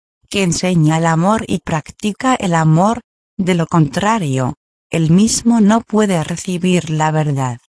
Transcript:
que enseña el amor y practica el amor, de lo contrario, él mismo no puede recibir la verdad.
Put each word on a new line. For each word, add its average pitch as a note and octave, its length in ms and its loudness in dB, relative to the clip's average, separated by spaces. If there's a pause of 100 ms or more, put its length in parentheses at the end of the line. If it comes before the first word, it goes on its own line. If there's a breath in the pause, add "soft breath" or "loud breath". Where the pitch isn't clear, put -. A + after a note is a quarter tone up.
(300)
que G3+ 120 -4
enseña E3+ 560 0
el E3 80 0
amor F3+ 420 0
y - 120 -4
practica - 760 -4
el F#3 220 -2
amor, E3 460 2 (360)
de F#3 160 0
lo E3+ 140 0
contrario, D#3 880 0 (340)
él D#3+ 220 0
mismo A3+ 500 2
no G#3+ 200 4
puede G3 420 -2
recibir F3 640 -2
la D#3 220 0
verdad. C3+ 480 -2 (120)